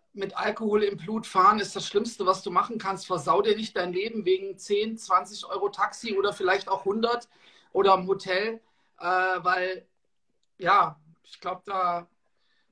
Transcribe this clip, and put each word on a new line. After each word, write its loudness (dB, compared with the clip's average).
mit -8
Alkohol 0
im -2
Blut -6
fahren 6
ist -6
das -6
Schlimmste, 2
was 2
du -6
machen 0
kannst. -6
Versau 2
dir 2
nicht -6
dein -2
Leben -4
wegen 0
zehn, -2
zwanzig -2
Euro -4
Taxi -4
oder 0
vielleicht 0
auch -2
hundert 0
oder 6
im -2
Hotel, -2
äh, -14
weil, 0
ja, 2
ich -20
glaub, -8
da, -2